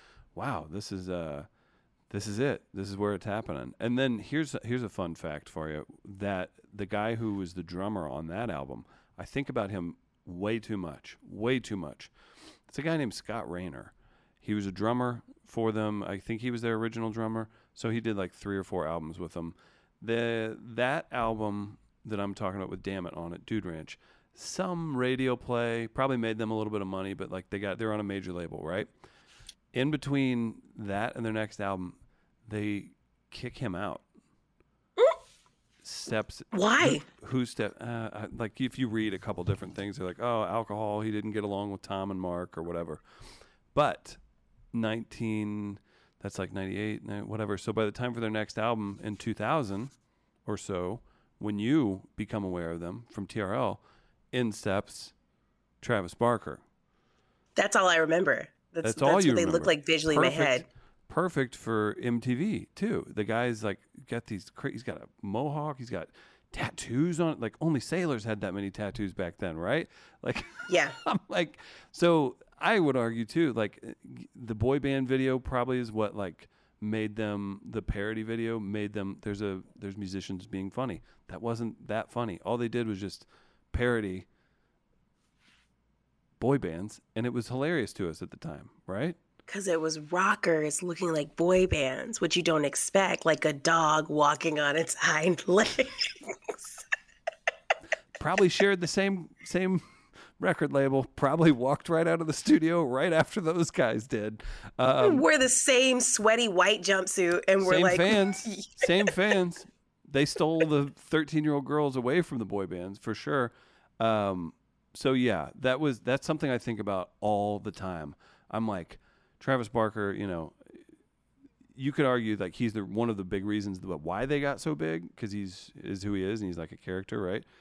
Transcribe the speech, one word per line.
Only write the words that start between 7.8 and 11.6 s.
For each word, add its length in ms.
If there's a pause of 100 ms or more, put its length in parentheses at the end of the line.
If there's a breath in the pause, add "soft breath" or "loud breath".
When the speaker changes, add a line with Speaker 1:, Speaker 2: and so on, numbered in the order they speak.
Speaker 1:
on 200
that 200
album, 380 (320 soft breath)
I 80
think 240
about 200
him 260 (280)
way 340
too 200
much, 400 (100)
way 320